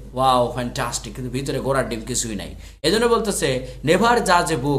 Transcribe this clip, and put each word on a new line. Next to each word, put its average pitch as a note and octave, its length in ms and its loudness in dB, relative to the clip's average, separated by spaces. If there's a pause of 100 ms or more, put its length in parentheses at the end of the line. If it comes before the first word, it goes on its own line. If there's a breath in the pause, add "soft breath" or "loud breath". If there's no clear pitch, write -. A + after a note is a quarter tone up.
(140)
"ওয়াও, B2 380 4
ফ্যান্টাস্টিক", A#2+ 640 -6
কিন্তু B2 180 -8
ভিতরে C3+ 280 -4
ঘোড়ার B2+ 280 0
ডিম A2+ 120 -6
কিছুই A2 360 -4
নাই। E2+ 180 -10 (280 soft breath)
এজন্য A3 240 2
বলতেছে, G3+ 600 0 (180 loud breath)
"Never G3+ 320 4
judge F3 320 4
a D#3 160 -2
book", C#3+ 140 2